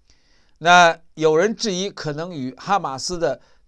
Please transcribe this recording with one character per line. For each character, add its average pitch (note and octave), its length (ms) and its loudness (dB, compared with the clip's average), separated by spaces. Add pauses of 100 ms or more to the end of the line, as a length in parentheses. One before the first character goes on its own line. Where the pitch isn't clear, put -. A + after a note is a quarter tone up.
(600)
那 E3+ 400 6 (140)
有 D#3 220 2
人 G#3 180 0
质 A3 180 -6
疑 F#3 160 -6
可 D3+ 240 -10
能 E3 220 -10
与 C3 220 -10
哈 F#3+ 240 -2
马 C#3 180 -8
斯 F3+ 180 -8
的 D#3 240 -2 (280)